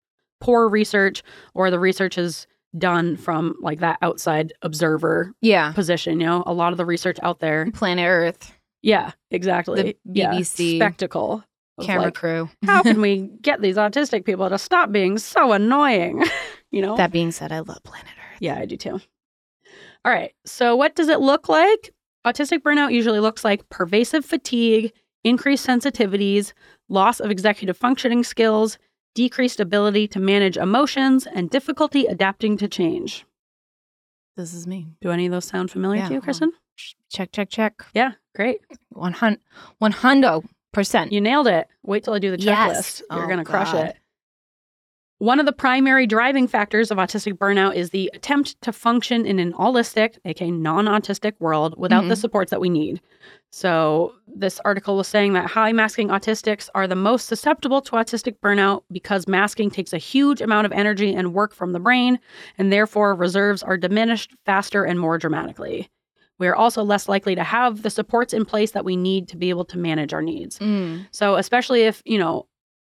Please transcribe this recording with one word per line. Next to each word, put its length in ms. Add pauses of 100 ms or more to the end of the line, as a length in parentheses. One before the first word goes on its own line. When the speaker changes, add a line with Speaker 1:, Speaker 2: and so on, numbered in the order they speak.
(400)
Speaker 1:
poor 300
research, 540 (320)
or 160
the 80
research 380
is 280 (320)
done 400
from, 420
like, 200
that 240
outside 580
observer 800
Speaker 2:
Yeah. 300
Speaker 1:
position. 480
You 80
know, 180
a 80
lot 180
of 60
the 80
research 380
out 160
there. 320
Speaker 2:
Planet 360
Earth. 460 (300)
Speaker 1:
Yeah, 280 (200)
exactly. 500
Speaker 2:
The 160 (160)
Speaker 1:
Yeah. 180
Speaker 2:
B 60
B 60
C 340
Speaker 1:
Spectacle 640 (360)
of, 80
Speaker 2:
camera 180
Speaker 1:
like, 80
Speaker 2:
crew. 420
<laughs> 100
Speaker 1:
"How 180
can 180
we 300 (100)
get 200
these 160
autistic 480
people 240
to 100
stop 320
being 260
so 360
annoying?" 720
<laughs> 100 (380)
You 120
know? 140
Speaker 2:
That 140
being 200
said, 200
I 100
love 220
Planet 220 (100)
Earth. 260
Speaker 1:
Yeah, 180
I 80
do 100
too. 240 (1040)
All 80
right. 180 (140)
So 300
what 200
does 140
it 100
look 300
like? 420 (360)
Autistic 320
burnout 340
usually 260
looks 240
like 260
pervasive 540
fatigue, 720 (300)
increased 420
sensitivities, 880 (360)
loss 300
of 120
executive 440
functioning 480
skills, 540 (380)
decreased 440
ability 500
to 100
manage 380
emotions, 760
and 160
difficulty 560
adapting 520
to 100
change. 580 (1120)
Speaker 2:
This 160
is 140
me. 200 (140)
Speaker 1:
Do 100
any 140
of 60
those 140
sound 260
familiar 300
Speaker 2:
Yeah, 80
Speaker 1:
to 40
you, 60
Speaker 2:
hold 40
on. 20
Speaker 1:
Kristen? 260 (580)
Speaker 2:
Check, 220
check, 180
check. 340 (100)
Speaker 1:
Yeah, 180 (240)
great. 260 (280)
Speaker 2:
One 240
hun-, 260 (400)
one 140
hundo 520 (260)
percent. 400
Speaker 1:
You 80
nailed 280
it. 200 (160)
Wait 200
till 100
I 60
do 120
the 80
Speaker 2:
Yes. 640
Speaker 1:
checklist. 140
You're 100
Speaker 2:
Oh, 20
Speaker 1:
gonna 160
crush 280
Speaker 2:
God. 160
Speaker 1:
it. 80 (1200)
One 240
of 40
the 60
primary 560
driving 400
factors 440
of 60
autistic 360
burnout 420
is 140
the 240
attempt 480
to 100
function 540
in 140
an 200
allistic, 640
A 100
K 160
non-autistic 920
world 360
without 260
the 100
Speaker 2:
Mm-hmm. 80
Speaker 1:
supports 300
that 100
we 80
need. 320 (500)
So 600 (200)
this 300
article 320
was 140
saying 240
that 140
high 260
masking 340
autistics 680
are 140
the 80
most 320
susceptible 540
to 120
autistic 460
burnout 440 (100)
because 340
masking 420
takes 220
a 60
huge 420
amount 280
of 40
energy 420
and 200
work 200
from 200
the 80
brain, 360 (400)
and 140
therefore 420
reserves 480
are 140
diminished 560 (140)
faster 400
and 160
more 160
dramatically. 720 (480)
We 100
are 80
also 260
less 280
likely 260
to 80
have 380
the 80
supports 420
in 140
place 260
that 140
we 100
need 340
to 60
be 140
able 160
to 120
manage 360
our 80
needs. 380
Speaker 2:
Mm. 520
Speaker 1:
So 240
especially 460
if, 240
you 140
know, 260 (440)